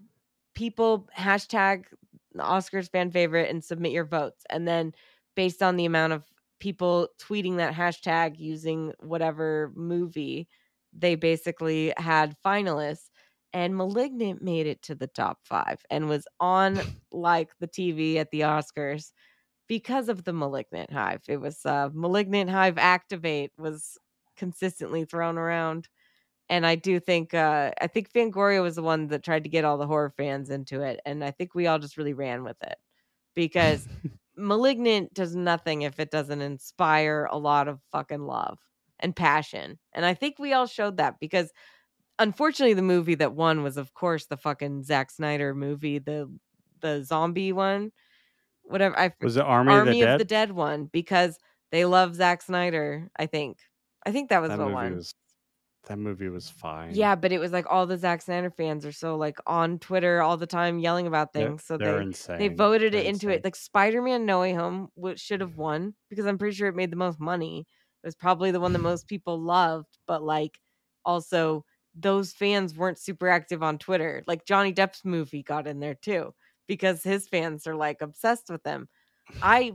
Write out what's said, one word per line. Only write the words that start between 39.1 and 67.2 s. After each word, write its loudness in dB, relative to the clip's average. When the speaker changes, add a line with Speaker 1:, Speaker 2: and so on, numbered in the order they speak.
Speaker 1:
passion. 0
And -2
I 2
think -6
we -4
all 2
showed -4
that -2
because, -2
unfortunately, 4
the 2
movie 4
that 2
won 4
was, -4
of -10
course, -2
the -8
fucking -6
Zack 0
Snyder -2
movie, -4
the, -8
the -2
zombie 0
one. -2
Whatever. 2
I 6
f-, -2
Speaker 2:
Was 0
it 4
Army 6
of 10
the 6
Speaker 1:
Army 6
of 8
Speaker 2:
Dead? 6
Speaker 1:
the 0
Dead 2
one, -2
because 2
they 4
love 6
Zack 2
Snyder, -2
I -2
think. -6
I -2
think -2
that 6
was 0
Speaker 2:
That -2
Speaker 1:
what -2
Speaker 2:
movie -2
Speaker 1:
won. -4
Speaker 2:
was, -12
that -8
movie -6
was -10
fine. -10
Speaker 1:
Yeah, 4
but 0
it 0
was, -4
like, -2
all 2
the -4
Zack -2
Snyder -4
fans -4
are -10
so, -6
like, -4
on 2
Twitter 2
all 4
the -6
time 0
yelling 0
about 0
Speaker 2:
They're, 0
Speaker 1:
things, -8
so -6
Speaker 2:
they're 0
Speaker 1:
they, -2
Speaker 2:
insane. -8
Speaker 1:
they 2
voted 4
Speaker 2:
They're 2
Speaker 1:
it 0
into -4
Speaker 2:
insane. 0
Speaker 1:
it. -6
Like, -6
Spider-Man 2
No 4
Way 2
Home -4
w-, -8
should -6
have -8
won, -4
because -4
I'm 0
pretty -2
sure -2
it -4
made -2
the -6
most -2
money. -6